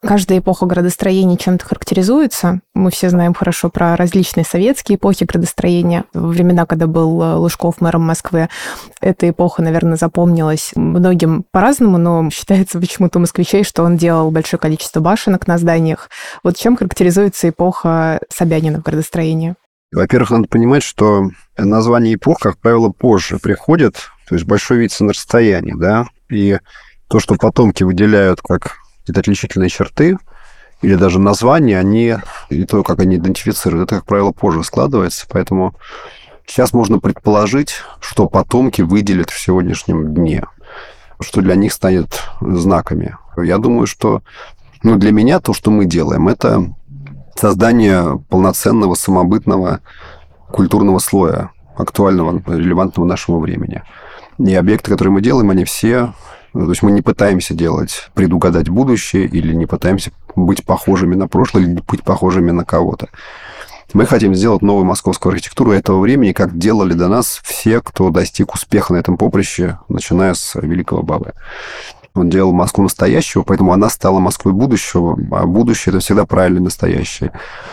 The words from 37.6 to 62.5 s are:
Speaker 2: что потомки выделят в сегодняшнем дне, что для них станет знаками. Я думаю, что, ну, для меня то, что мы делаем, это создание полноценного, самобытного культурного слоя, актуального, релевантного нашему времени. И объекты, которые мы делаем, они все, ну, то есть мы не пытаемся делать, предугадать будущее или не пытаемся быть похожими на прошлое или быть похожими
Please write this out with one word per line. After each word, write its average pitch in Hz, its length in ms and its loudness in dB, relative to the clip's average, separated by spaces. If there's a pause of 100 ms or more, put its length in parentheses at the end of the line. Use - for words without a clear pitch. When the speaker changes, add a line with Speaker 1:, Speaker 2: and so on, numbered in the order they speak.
Speaker 2:
что - 260 0
потомки 120 540 0
выделят 95 480 0
в - 100 -12
сегодняшнем 85 760 -2
дне, 78 300 0 (800)
что - 200 -4
для 92 140 2
них 98 180 2
станет 92 480 -2 (200)
знаками. 87 760 -2 (220)
Я 87 220 0
думаю, 120 280 0
что, - 340 -2 (640)
ну, 113 140 4
для 104 160 4
меня 123 260 4
то, 113 140 -2
что - 180 -2
мы 104 140 4
делаем, 80 420 0
это - 460 0 (600)
создание 98 840 2 (100)
полноценного, 95 680 2
самобытного 92 840 0 (720)
культурного 98 480 2
слоя, 90 520 0 (260)
актуального, 90 640 0 (120)
релевантного 87 540 0
нашему 87 320 -2
времени. - 440 -6 (540)
И 95 160 2
объекты, 98 380 0
которые 95 220 2
мы 98 80 2
делаем, 117 280 2
они 92 160 2
все, 120 480 -2 (400)
ну, 95 120 -2
то 82 60 -2
есть 87 100 -2
мы 101 100 4
не 101 100 2
пытаемся 98 520 0
делать, 82 640 -4
предугадать 87 540 2
будущее 104 560 0
или 82 280 -2
не 82 120 0
пытаемся 90 460 -2 (240)
быть 92 300 0
похожими 92 500 0
на 95 120 -2
прошлое 90 360 0
или 87 240 0
быть - 160 -6
похожими 92 480 0